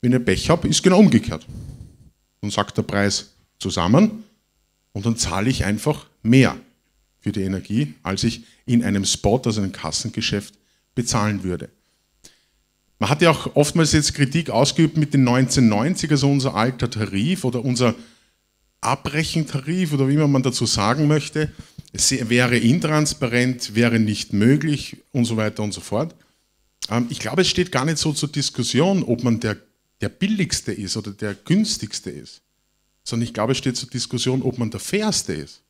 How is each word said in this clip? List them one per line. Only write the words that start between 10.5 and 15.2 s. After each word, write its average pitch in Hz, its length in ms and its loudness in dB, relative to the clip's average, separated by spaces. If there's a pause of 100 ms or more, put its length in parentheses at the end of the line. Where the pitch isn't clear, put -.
bezahlen 107 480 -2
würde. 90 240 -6 (1300)
Man - 100 0
hat 147 140 2
ja 170 80 8
auch - 240 -2
oftmals 147 380 4
jetzt 151 220 2
Kritik 143 360 0
ausgeübt 151 460 2
mit 147 180 0
den 139 80 6